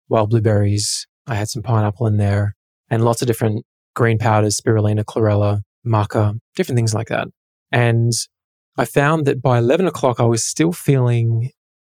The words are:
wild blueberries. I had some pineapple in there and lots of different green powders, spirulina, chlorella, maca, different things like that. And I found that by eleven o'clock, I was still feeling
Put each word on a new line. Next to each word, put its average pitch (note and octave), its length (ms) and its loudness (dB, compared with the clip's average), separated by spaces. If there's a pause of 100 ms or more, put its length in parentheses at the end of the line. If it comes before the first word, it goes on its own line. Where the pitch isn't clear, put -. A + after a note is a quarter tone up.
wild A2 200 2
blueberries. G#2 760 0 (220)
I A#2+ 80 -4
had G#2 140 -4
some A2+ 120 -10
pineapple G#2+ 460 -2
in G#2+ 80 0
there G2+ 400 0 (340)
and A2+ 140 0
lots A#2 180 2
of C3 60 -2
different A2 380 -2 (300)
green A#2 220 2
powders, G#2+ 420 2
spirulina, G#2+ 440 0
chlorella, G#2 560 0 (260)
maca, G#2+ 540 0 (160)
different C#3 220 -2
things A2+ 160 0
like G#2+ 160 -6
that. A#2 180 -4 (420)
And A#2 440 2 (640)
I B2+ 80 0
found D3 400 0
that C3 160 0
by B2 160 2
eleven C#3+ 300 2
o'clock, C3+ 340 0
I - 20 4
was A#2 180 2
still E3 300 -2
feeling A#2+ 800 0 (380)